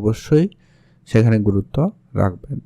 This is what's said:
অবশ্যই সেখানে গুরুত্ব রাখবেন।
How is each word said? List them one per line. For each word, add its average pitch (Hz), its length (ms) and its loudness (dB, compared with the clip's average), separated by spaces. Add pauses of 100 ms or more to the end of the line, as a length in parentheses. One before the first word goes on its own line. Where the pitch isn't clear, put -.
অবশ্যই 131 460 0 (600)
সেখানে 113 300 4
গুরুত্ব 98 380 -2 (380)
রাখবেন। 98 520 -4